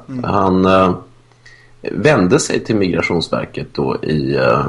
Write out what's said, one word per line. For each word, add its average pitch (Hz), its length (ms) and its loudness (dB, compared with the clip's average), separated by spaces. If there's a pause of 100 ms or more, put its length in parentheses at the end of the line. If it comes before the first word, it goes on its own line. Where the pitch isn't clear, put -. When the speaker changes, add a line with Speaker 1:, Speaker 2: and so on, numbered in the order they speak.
Speaker 1:
Mm. 127 160 -8
Speaker 2:
Han, 95 420 2
eh, 95 280 4 (1000)
vände 110 460 2
sig - 260 -4
till 110 120 0
Migrationsverket 82 960 -2
då 67 300 -2
i, 69 340 -2
eh, 65 320 2